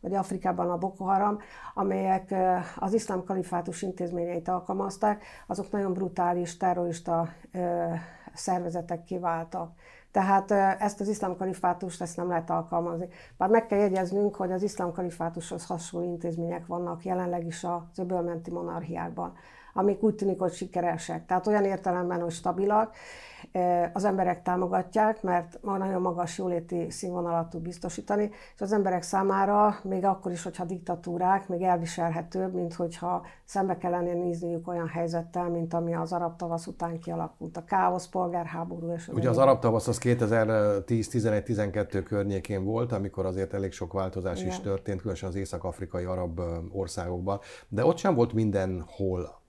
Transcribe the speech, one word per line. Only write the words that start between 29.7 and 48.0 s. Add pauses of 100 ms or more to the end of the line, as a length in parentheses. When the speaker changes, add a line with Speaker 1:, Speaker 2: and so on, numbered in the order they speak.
Speaker 1:
még
akkor
is,
hogyha
diktatúrák,
még
elviselhetőbb,
mint
hogyha (220)
szembe
kellene
nézniük
olyan
helyzettel,
mint
ami
az
arab
tavasz
után
kialakult.
A
káosz,
polgárháború
és
az
Speaker 2:
Ugye
az
Speaker 1:
egyéb.
Speaker 2:
arab
tavasz
az
kétezer-tíz,
tizenegy,
tizenkettő
környékén
volt,
amikor
azért
elég
sok
változás
is
Speaker 1:
Igen.
Speaker 2:
történt,
különösen
az
észak-afrikai
arab,
ö, (160)
országokban. (300)
De
ott
sem